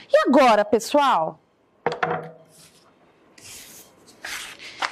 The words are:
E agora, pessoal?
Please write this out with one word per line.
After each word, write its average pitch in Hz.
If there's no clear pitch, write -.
E 605
agora, 240
pessoal? 208